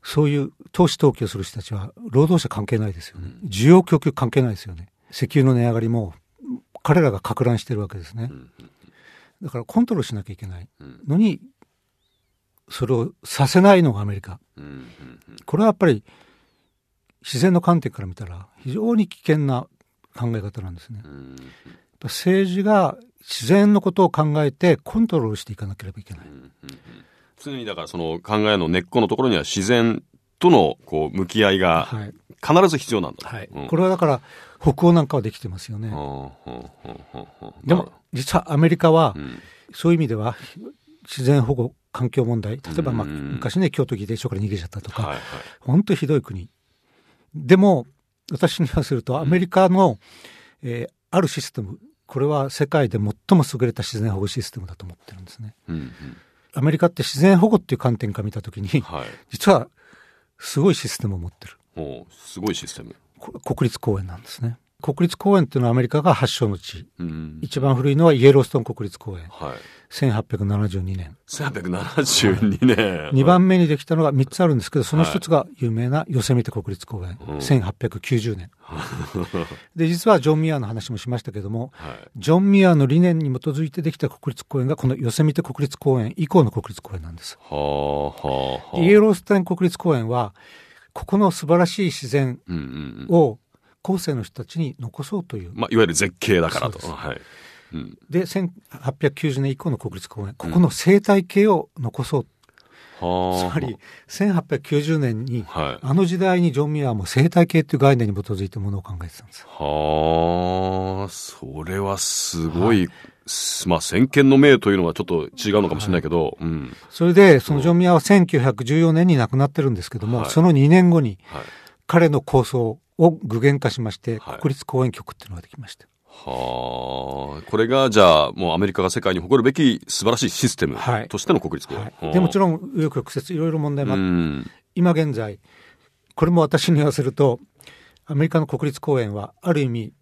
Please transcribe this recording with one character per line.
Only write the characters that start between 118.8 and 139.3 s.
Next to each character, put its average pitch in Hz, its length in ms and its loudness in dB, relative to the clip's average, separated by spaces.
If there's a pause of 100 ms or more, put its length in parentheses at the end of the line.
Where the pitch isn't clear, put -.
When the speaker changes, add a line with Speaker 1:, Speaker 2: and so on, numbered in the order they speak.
Speaker 1:
年 165 140 4
に 170 100 6
亡 117 120 2
く 127 100 -2
な 139 80 4
っ 135 40 -2
て 147 120 -4
る 135 80 2
ん 117 40 0
で 92 60 -6
す - 100 -12
け 113 80 -10
ど 101 80 -6
も、 120 120 -2
Speaker 2:
は 78 80 -4
い。 - 40 -6
Speaker 1:
そ 160 120 4
の 175 100 6
二 139 160 6
年 180 220 8
後 165 100 6
に、 110 240 -4
Speaker 2:
は 73 160 -12
い。 - 20 -12 (440)
Speaker 1:
彼 170 220 4
の 143 120 2
構 131 240 2
想 113 340 -4 (200)
を 170 120 6
具 117 280 -8
現 139 200 2
化 123 120 -2
し 127 100 -10
ま 107 100 -6
し - 80 -14
て、 113 200 -8
Speaker 2:
は - 180 -14
い。 - 40 -16
Speaker 1:
国 139 120 -2
立 - 140 -12
公 127 180 -2
園 123 60 -2
局 - 220 -16
っ - 20 -18
て - 100 -20
い - 40 -20
う - 20 -16
の 90 60 -14
が 85 60 -16
で - 60 -20
き - 100 -20
ま 113 100 -18
し - 80 -20
た。 - 100 -20 (200)
Speaker 2:
は 64 1300 -8
あ。 - 120 -16
こ 107 60 -2
れ 113 100 4
が、 135 220 4
じ 107 120 6
ゃ 80 260 8
あ、 58 60 -6
も 90 180 -2
う - 20 0
ア 82 60 0
メ 101 80 2
リ 95 60 -2
カ 92 100 -2
が 92 80 0
世 120 100 -4
界 95 140 -2
に 87 60 -4
誇 98 180 2
る 113 40 2
べ 131 100 2
き 139 360 2
素 - 160 -6
晴 107 60 2
ら 120 60 0
し - 80 -4
い 98 60 -2
シ - 200 -2
ス - 60 -10
テ 85 100 -2
ム 64 100 -6
Speaker 1:
は 117 260 -4
い。 - 60 -14
Speaker 2:
と - 100 -8
し - 60 -8
て - 80 0
の 156 80 2
国 78 160 -8
立 - 100 -12
公 - 80 -12
園。 - 60 -8
Speaker 1:
は 107 80 -10
い。 - 100 -18
Speaker 2:
は - 120 -8
あ。 - 20 -4
Speaker 1:
で、 180 80 2
も 170 80 2
ち 202 100 -2
ろ 190 100 2
ん、 165 100 -2
紆 - 20 -10 (140)
余 156 160 -2
曲 - 260 -8
折、 180 180 -8
い 160 40 -4
ろ 160 100 -2
い 156 40 -4
ろ 160 60 -4
問 147 160 -4
題 139 120 -4
も 101 60 -2
あ - 20 0
っ 95 40 -2
て、 95 40 -2
Speaker 2:
う 95 40 0
ん。 80 440 -2 (240)
Speaker 1:
今 175 160 4
現 151 240 0
在、 107 240 -8 (760)
こ - 120 2
れ 175 40 2
も 170 120 6
私 151 280 2
に 160 60 4
言 147 80 4
わ 143 80 2
せ 143 100 -2
る 127 100 -2
と、 131 280 2 (640)
ア 156 80 -8
メ 147 120 2
リ - 20 -2
カ 165 100 0
の 156 80 0
国 147 240 -4
立 139 100 -14
公 139 200 0
園 104 140 -4
は、 104 260 -10